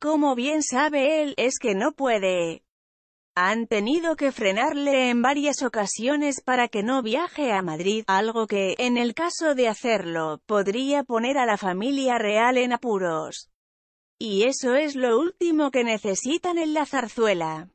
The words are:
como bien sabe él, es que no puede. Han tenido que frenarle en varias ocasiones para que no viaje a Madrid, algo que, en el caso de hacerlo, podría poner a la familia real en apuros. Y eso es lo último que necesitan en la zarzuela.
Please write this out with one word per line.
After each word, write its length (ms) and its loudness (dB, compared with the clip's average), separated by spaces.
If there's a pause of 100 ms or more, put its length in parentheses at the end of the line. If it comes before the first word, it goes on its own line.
como 340 2
bien 280 0
sabe 600 2
él, 140 -4
es 220 0
que 160 0
no 180 0
puede. 720 -2 (720)
Han 300 0
tenido 500 0
que 160 0
frenarle 800 0
en 120 2
varias 400 0
ocasiones 760 -2
para 280 0
que 140 -4
no 200 0
viaje 500 -2
a 100 0
Madrid, 440 -2
algo 400 0
que, 320 0
en 180 0
el 180 0
caso 400 0
de 140 2
hacerlo, 760 -2
podría 580 0
poner 340 0
a 80 2
la 120 2
familia 600 0
real 380 2
en 160 0
apuros. 800 -2 (720)
Y 200 0
eso 320 0
es 220 0
lo 220 2
último 520 0
que 120 0
necesitan 760 -2
en 160 0
la 100 0
zarzuela. 880 -2